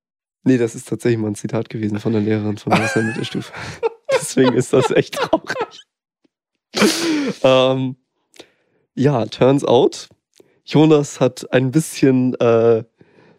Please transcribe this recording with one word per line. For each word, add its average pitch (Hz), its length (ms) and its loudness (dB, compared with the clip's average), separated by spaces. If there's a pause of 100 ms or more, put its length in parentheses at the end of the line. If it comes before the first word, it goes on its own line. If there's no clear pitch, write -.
(440)
nee, 131 140 4
das 117 160 -2
ist - 140 -16
tatsächlich 117 300 -2
mal 107 100 -4
ein 104 60 -6
Zitat - 360 -8
gewesen 107 280 -6
von 113 140 -4
der 110 80 0
Lehrerin 107 380 -2
von - 160 -6
mir 107 100 0
aus - 80 -4
der 113 120 -2
Mittelstufe. - 480 -8 (320)
<laughs> - 280 -8
Deswegen - 420 0
ist - 200 -2
das 135 160 2
echt - 240 -4
traurig. - 420 -6 (1900)
Ähm, 131 540 2 (1000)
ja, 131 320 0
turns 139 380 2
out, - 440 2 (560)
Jonas 151 560 2
hat - 320 -2
ein 127 180 0
bisschen, 127 720 0
äh, 117 440 2 (540)